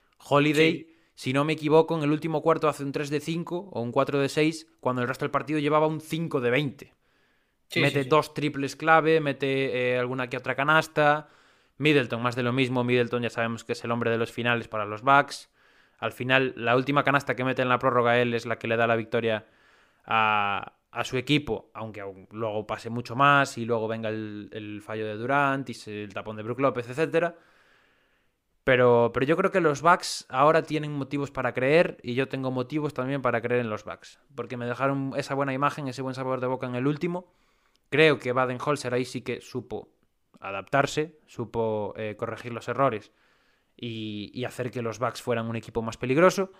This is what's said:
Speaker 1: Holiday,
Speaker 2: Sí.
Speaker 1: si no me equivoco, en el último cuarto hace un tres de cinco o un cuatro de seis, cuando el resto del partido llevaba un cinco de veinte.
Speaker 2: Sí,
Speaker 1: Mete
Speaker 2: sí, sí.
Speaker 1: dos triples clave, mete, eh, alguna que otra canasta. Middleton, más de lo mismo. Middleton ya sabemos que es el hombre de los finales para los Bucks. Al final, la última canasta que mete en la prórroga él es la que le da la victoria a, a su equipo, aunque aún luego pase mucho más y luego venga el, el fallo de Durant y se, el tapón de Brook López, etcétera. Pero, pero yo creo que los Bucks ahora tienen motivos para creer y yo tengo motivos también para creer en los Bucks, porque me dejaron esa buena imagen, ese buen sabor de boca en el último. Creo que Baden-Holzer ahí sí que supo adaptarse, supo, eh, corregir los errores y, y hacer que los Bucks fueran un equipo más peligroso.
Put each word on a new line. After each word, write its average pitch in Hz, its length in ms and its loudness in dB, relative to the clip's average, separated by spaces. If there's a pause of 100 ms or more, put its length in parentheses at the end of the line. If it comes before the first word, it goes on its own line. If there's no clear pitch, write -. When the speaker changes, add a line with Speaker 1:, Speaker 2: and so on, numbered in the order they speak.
(280)
Speaker 1:
Holiday, 151 460 6
Speaker 2:
Sí. - 220 -12 (200)
Speaker 1:
si - 180 -4
no 143 120 2
me 156 80 0
equivoco, 160 440 4
en 156 60 -2
el 147 80 2
último 151 300 0
cuarto 156 260 2
hace 143 160 -2
un 139 80 -4
tres 143 180 -4
de 143 120 -2
cinco 170 500 -6
o 113 100 -4
un 120 120 -4
cuatro 135 260 2
de 139 80 2
seis, 156 400 0 (140)
cuando 127 200 0
el 120 60 0
resto 131 160 -6
del 143 80 -2
partido 139 280 -2
llevaba 151 280 4
un 156 140 -4
cinco 151 400 -4
de 120 80 2
veinte. 127 440 -2 (760)
Speaker 2:
Sí, - 100 -2
Speaker 1:
Mete 143 200 2
Speaker 2:
sí, 139 40 0
sí. 131 60 -6
Speaker 1:
dos 151 240 2
triples 139 420 -4
clave, 160 460 4
mete, 135 720 0
eh, 123 40 0
alguna 127 320 -4
que 131 60 -6
otra 127 200 -4
canasta. 151 760 2 (480)
Middleton, 131 440 2
más 120 140 0
de 127 80 0
lo 120 80 2
mismo. 127 320 2
Middleton 120 380 2
ya 120 80 -2
sabemos 117 340 -4
que - 80 -4
es - 140 -6
el 117 60 -2
hombre 117 200 0
de 113 60 2
los 113 160 -4
finales 120 340 -2
para 107 180 -6
los 107 160 -8
Bucks. 139 480 2 (500)
Al 113 120 -4
final, 131 460 2
la 117 180 2
última 135 300 2
canasta 139 320 0
que 127 80 -2
mete 131 160 0
en 127 80 0
la 123 100 2
prórroga 120 400 4
él 120 140 2
es 117 120 -4
la 113 140 -4
que - 80 -8
le 113 80 0
da 117 120 4
la 117 100 2
victoria 113 480 -2 (580)
a, 107 680 0 (180)
a 120 140 -6
su - 100 -6
equipo, 131 580 -2
aunque 107 280 -12
aún 95 300 -14
luego 107 360 -4
pase 110 220 -8
mucho 117 260 -8
más 139 420 4
y 117 60 -6
luego 113 240 -2
venga 113 220 -4
el, 107 420 -8
el 104 300 -12
fallo 110 260 -8
de 107 80 -8
Durant 135 540 -2
y 120 40 -8
se, 104 300 -12
el 104 100 -12
tapón 107 220 -10
de 107 80 -10
Brook 117 160 -6
López, 123 300 0
etcétera. 160 480 -2 (1300)
Pero, 123 480 6
pero 127 120 0
yo 151 100 2
creo 185 160 0
que 190 100 0
los 147 200 0
Bucks 175 480 2
ahora 151 320 4
tienen 151 300 -4
motivos 143 400 -6
para 123 220 -4
creer 147 500 2
y 123 100 -6
yo 131 140 0
tengo 131 240 -4
motivos 135 420 -4
también 135 280 -4
para 120 200 2
creer 120 200 0
en 117 80 -4
los 107 140 -6
Bucks, - 360 -14 (160)
porque 120 220 -8
me 120 80 -6
dejaron 135 500 -2
esa 139 180 -4
buena 139 200 -2
imagen, 139 340 -2
ese 127 140 -8
buen 131 120 -6
sabor 131 260 -4
de 127 80 -2
boca 131 200 -4
en 123 80 -6
el 123 100 0
último. 175 480 -4 (560)
Creo 147 300 4
que 123 140 -2
Baden-Holzer 127 600 -2
ahí 123 120 0
sí 123 160 -10
que 120 200 -6
supo - 480 -10 (500)
adaptarse, 135 840 -2
supo, 110 720 -4
eh, 107 180 -6
corregir 113 380 -8
los 113 140 -12
errores 120 440 0 (640)
y, 107 580 -8
y 123 120 -6
hacer 123 240 -6
que 120 140 -6
los 110 160 -6
Bucks 117 220 -4
fueran 117 280 -2
un 113 60 -4
equipo 113 260 -6
más 113 160 -6
peligroso. 180 640 4